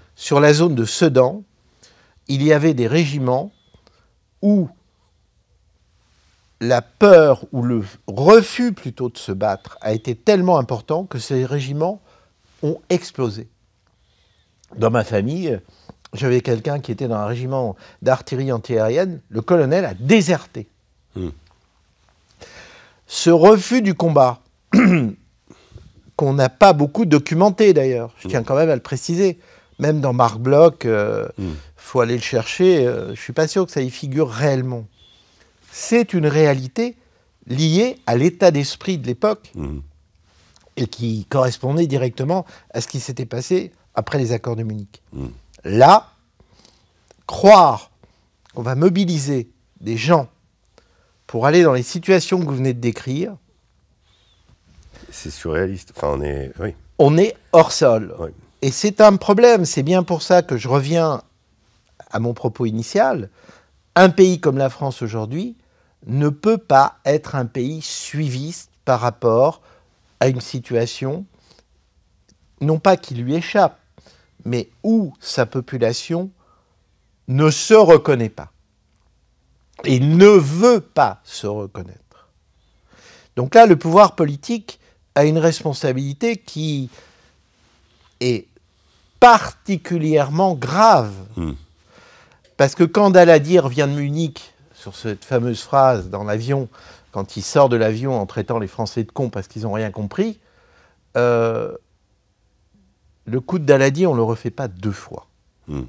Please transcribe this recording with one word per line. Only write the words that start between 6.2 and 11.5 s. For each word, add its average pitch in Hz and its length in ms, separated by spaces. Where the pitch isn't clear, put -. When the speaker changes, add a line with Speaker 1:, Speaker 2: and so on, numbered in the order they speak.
Speaker 1:
la 120 200
peur 165 720
ou 127 100
le 120 200
refus 214 680
plutôt 123 360
de - 100
se - 140
battre 98 480
a 107 120
été 113 220
tellement 180 440
important 131 460
que 135 140
ces 131 260
régiments 143 560